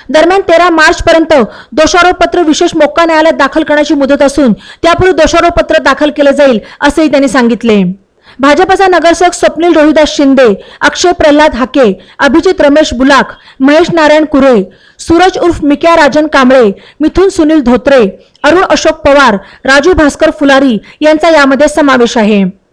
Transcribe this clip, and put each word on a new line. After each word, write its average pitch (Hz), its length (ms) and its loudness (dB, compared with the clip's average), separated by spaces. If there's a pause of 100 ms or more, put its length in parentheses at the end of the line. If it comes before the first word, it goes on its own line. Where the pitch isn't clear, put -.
दरम्यान, 339 320 0
तेरा 349 280 0
मार्चपर्यंत 330 640 0 (380)
दोषारोपपत्र 349 720 0
विशेष 330 340 -2
मोक्का 311 300 0
न्यायालयात 320 280 0
दाखल 277 300 -2
करण्याची 294 300 -2
मुदत 277 280 0
असून 269 320 0
त्यापूर्वी 339 600 -2
दोषारोपपत्र 320 680 0
दाखल 285 300 -2
केले 285 220 0
जाईल, 277 260 0 (220)
असेही 294 300 -2
त्यांनी 277 160 0
सांगितले. 233 560 0 (560)
भाजपचा 370 480 0
नगरसेवक 349 460 0
स्वप्नील 330 400 -2
रोहिदास 302 360 2
शिंदे, 262 540 0 (180)
अक्षय - 300 -2
प्रल्हाद 294 440 0
हाके, 240 460 -2 (180)
अभिजित 320 420 0
रमेश 294 320 0
बुलाक, 262 380 0 (280)
महेश 294 340 0
नारायण 311 320 0
कुरे, 262 440 0 (300)
सूरज 359 380 0
उर्फ 339 260 -2
मिक्या 311 320 0
राजन 302 320 0
कांबळे, 262 440 2 (280)
मिथुन 330 300 0
सुनील 311 320 0
धोत्रे, 247 680 0 (140)
अरुण 320 200 0
अशोक 311 320 -2
पवार, 277 380 2 (300)
राजू 285 300 2
भास्कर 311 380 0
फुलारी 277 460 0 (240)
यांचा 311 280 2
यामध्ये 285 380 2
समावेश 262 500 0
आहे. 202 440 -2 (120)